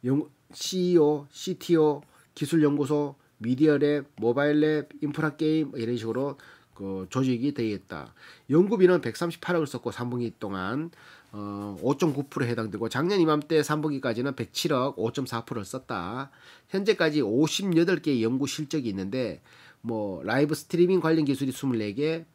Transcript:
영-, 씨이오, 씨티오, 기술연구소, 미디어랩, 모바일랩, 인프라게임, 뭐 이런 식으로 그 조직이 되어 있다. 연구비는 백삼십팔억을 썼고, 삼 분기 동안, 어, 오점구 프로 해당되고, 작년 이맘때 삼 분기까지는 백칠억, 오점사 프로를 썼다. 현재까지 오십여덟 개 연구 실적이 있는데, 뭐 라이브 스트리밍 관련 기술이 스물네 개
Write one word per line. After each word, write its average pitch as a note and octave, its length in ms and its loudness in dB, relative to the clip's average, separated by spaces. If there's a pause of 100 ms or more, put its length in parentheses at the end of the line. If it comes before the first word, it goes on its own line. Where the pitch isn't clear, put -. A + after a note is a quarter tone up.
영-, C3+ 260 0 (240)
씨이오, D#3+ 760 2
씨티오, D#3 720 2 (320)
기술연구소, D3 800 0 (260)
미디어랩, D3 640 2 (100)
모바일랩, D3 880 2
인프라게임, D#3 680 0
뭐 B2+ 100 -10
이런 A#2 160 -2
식으로 B2+ 420 -4 (360)
그 F#2+ 360 -8
조직이 C3 420 0
되어 A#2+ 140 -2
있다. F2 480 -8 (340)
연구비는 F3+ 540 6
백삼십팔억을 E3 640 -2
썼고, B2 260 -6
삼 A#2+ 160 -6
분기 A#2+ 300 -4
동안, G#2 520 -6 (400)
어, G2+ 500 -10
오점구 C#3 480 0
프로 - 180 -4
해당되고, A2+ 420 -4
작년 F3 320 0
이맘때 D#3 420 2
삼 D3+ 180 -2
분기까지는 C3+ 540 -2
백칠억, C3 640 -2
오점사 A2+ 460 -4
프로를 A2 200 -8
썼다. A#2 680 -8 (380)
현재까지 F3+ 540 2
오십여덟 E3 800 2
개 C3 220 2
연구 B2+ 240 0
실적이 C#3+ 420 -4
있는데, G2 540 -4 (380)
뭐 G#2 440 -6
라이브 C#3 300 2
스트리밍 F3+ 460 2
관련 D#3+ 240 2
기술이 C3+ 280 0
스물네 A2+ 420 -2
개 D#3 400 -4